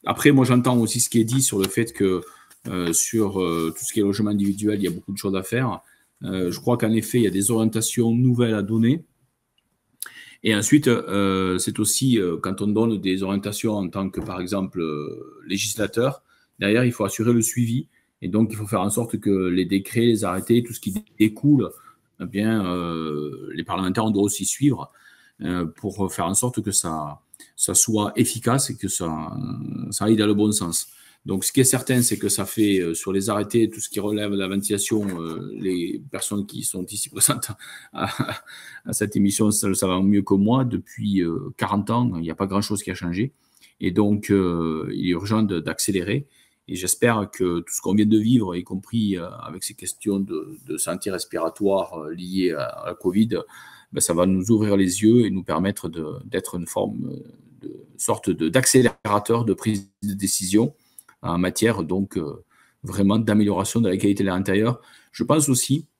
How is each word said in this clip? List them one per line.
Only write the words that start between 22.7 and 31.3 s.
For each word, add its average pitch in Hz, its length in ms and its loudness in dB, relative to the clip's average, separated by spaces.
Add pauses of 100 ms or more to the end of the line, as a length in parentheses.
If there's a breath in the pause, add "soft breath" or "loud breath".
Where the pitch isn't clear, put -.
les 82 100 -6
parlementaires, 95 400 -2
on 110 60 0
doit 101 120 2
aussi 98 220 0
suivre, 123 480 0 (480 soft breath)
euh, 87 240 -2
pour 92 480 -4
faire 87 140 -2
en 95 80 -2
sorte 123 280 0
que 104 80 -2
ça, 78 500 -4 (360 loud breath)
ça - 180 -2
soit 104 400 2
efficace 117 560 0
et - 60 -8
que 95 120 -6
ça, 85 220 -4 (800)
ça - 140 -4
aille 110 120 6
dans 104 100 4
le 107 80 4
bon 107 180 4
sens. 85 360 -2 (360 loud breath)
Donc, 95 180 -4